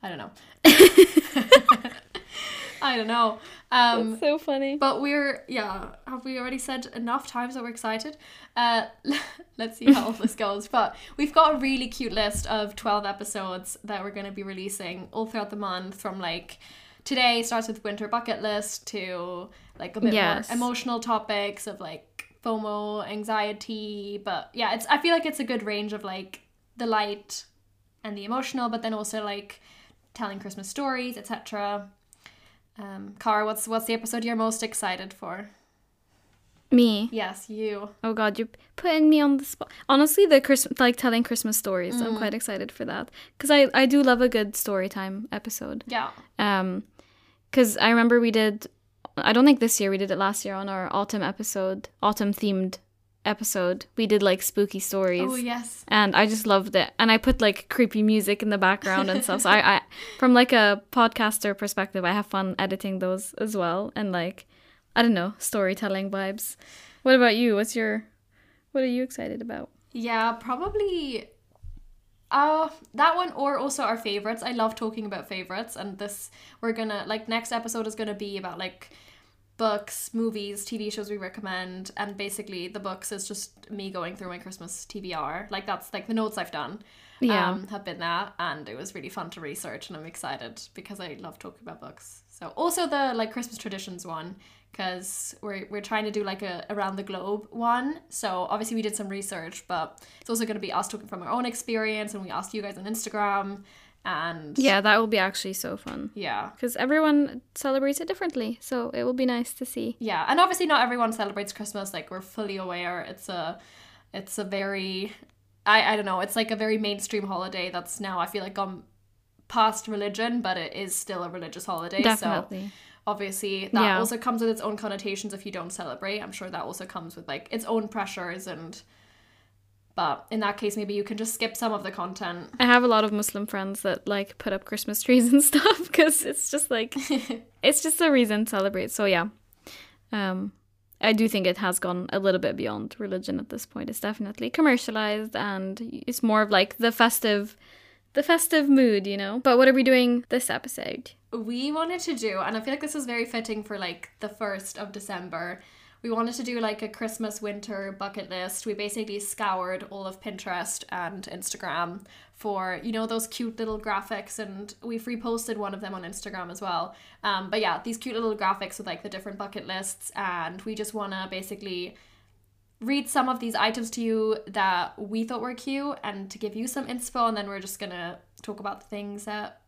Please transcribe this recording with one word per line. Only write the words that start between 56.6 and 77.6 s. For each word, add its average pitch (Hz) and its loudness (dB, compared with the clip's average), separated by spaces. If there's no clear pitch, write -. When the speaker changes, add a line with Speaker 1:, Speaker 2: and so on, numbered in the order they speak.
Speaker 2:
it. 180 4
And 226 8
I 220 8
put, 262 4
like, 208 2
creepy 214 4
music 208 4
in 214 0
the 202 2
background 190 4
and 190 0
stuff. 175 0
So 180 4
I, 208 8
I, - 2
Speaker 1:
<laughs> - -14
Speaker 2:
from, 254 8
like, 247 8
a 208 6
podcaster 220 2
perspective, 196 -2
I 175 4
have 202 2
fun 190 -2
editing 190 -2
those 185 -2
as 214 -4
well. 185 0
And, 208 -2
like, 180 -4
I 233 6
don't 233 8
know, 185 -2
storytelling 196 0
vibes. 196 -4
What 262 8
about 240 8
you? 233 4
What's 214 0
your, 220 -2
what 262 2
are 262 2
you 247 0
excited 254 -6
about? - -10
Speaker 1:
Yeah, 226 0
probably, 320 -2
uh, 311 4
that 311 4
one 359 0
or 277 0
also 277 -2
our 226 0
favorites. 220 -4
I 247 -4
love 220 0
talking 220 -4
about 190 -8
favorites, 190 -8
and 190 -8
this, 202 -10
we're 226 0
gonna, 220 -4
like, 220 -6
next 226 -4
episode 226 -4